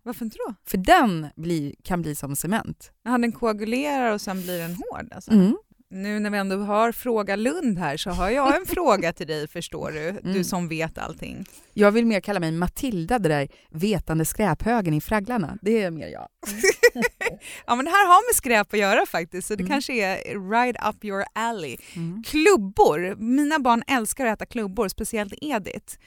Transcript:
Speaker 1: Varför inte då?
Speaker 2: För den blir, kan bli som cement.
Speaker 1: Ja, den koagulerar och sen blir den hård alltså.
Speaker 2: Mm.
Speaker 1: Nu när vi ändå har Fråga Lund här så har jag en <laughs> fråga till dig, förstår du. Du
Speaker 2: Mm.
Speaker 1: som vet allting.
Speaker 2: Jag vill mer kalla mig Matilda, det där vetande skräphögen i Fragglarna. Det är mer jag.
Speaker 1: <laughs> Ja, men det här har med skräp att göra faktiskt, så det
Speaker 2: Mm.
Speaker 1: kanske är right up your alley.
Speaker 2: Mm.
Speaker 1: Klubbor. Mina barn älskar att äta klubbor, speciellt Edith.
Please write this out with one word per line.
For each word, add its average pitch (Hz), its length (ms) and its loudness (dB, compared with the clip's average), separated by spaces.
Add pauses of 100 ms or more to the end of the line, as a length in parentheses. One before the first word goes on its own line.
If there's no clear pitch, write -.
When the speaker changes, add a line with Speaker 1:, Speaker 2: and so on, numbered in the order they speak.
Speaker 1:
Varför 240 220 -10
inte 214 120 -10 (100)
då? 233 60 -8 (120)
Speaker 2:
För - 120 -2
den 190 580 4
blir, 160 380 -4 (100)
kan 175 180 -2
bli 151 140 -4
som 139 200 -6
cement. - 560 -4 (120)
Speaker 1:
Ja, 247 140 0
den 240 140 0
koagulerar 233 840 -2
och 208 80 -4
sen 190 200 -6
blir 175 180 -4
den 170 160 -8
hård 277 400 -12
alltså. - 160 -4
Speaker 2:
Mm. 214 260 8 (320)
Speaker 1:
Nu 202 300 -6
när 208 100 -2
vi 208 80 -2
ändå 196 200 -2
har 208 340 2
Fråga 214 440 -2
Lund 240 440 0
här 156 180 -2
så - 120 -6
har 175 200 -2
jag 269 260 2
en 359 100 -2
<laughs> - 20 -8
fråga 208 460 2
till 165 140 -10
dig, 156 200 -4
förstår 151 440 -8
du. 156 200 -6 (120)
Du 175 80 -6
Speaker 2:
Mm. 190 120 0
Speaker 1:
som 175 240 -2
vet 160 300 -4
allting. - 480 -10 (280)
Speaker 2:
Jag 202 180 6
vill 233 140 4
mer 220 160 2
kalla 202 180 -2
mig 160 120 0
Matilda, 180 680 -2
det 175 100 2
där 147 180 0 (240)
vetande 160 540 0
skräphögen 196 680 0
i 151 80 2
Fragglarna. 214 600 -4
Det 214 220 2
är 175 80 -2
mer 156 160 -10
jag. - 240 -12
Speaker 1:
<laughs> 240 720 2 (640)
Ja, 240 100 2
men 262 100 -2
det 330 60 -2
här 392 160 6
har 392 220 8
med 440 60 4
skräp 220 380 2
att 208 60 2
göra 214 260 4
faktiskt, 175 420 -6
så 214 80 -4
det 190 80 -6
Speaker 2:
Mm. 180 80 -2
Speaker 1:
kanske 277 220 -2
är 190 560 -4
right 240 280 2 (120)
up - 160 -12
your 196 180 -4 (120)
alley. 214 420 -4 (180)
Speaker 2:
Mm. 175 280 -8
Speaker 1:
Klubbor. 208 920 4
Mina 285 440 2
barn 240 280 2
älskar 254 380 0
att 220 80 2
äta 202 120 -6
klubbor, 208 420 -2
speciellt 208 540 -6
Edith. - 540 -6 (120)